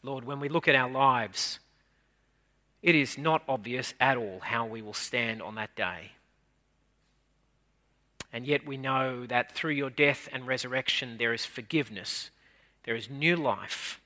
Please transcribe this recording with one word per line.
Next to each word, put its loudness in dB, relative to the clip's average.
Lord, -8
when -6
we -4
look 2
at 8
our 6
lives, 4
it 6
is 2
not 2
obvious -4
at 6
all -6
how -2
we -10
will -12
stand -4
on -8
that -8
day. -4
And -8
yet 0
we -8
know -2
that 0
through -2
your -2
death 4
and -8
resurrection, -2
there 2
is -4
forgiveness, -4
there -2
is -8
new 2
life -2